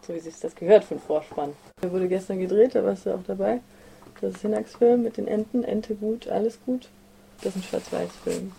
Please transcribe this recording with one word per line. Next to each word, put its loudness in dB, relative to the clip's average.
So -8
wie -6
sich -14
das -6
gehört 8
für -6
einen -6
Vorspann. -2
Der -2
wurde 0
gestern 0
gedreht, 2
da 2
warst 0
du 0
auch -8
dabei. 0
Das -2
ist -14
Hinax-Film 4
mit -4
den -4
Enten. 0
Ente -2
gut, -4
alles 0
gut. -4
Das -4
ist -
ein -6
Schwarz-Weiß-Film. -4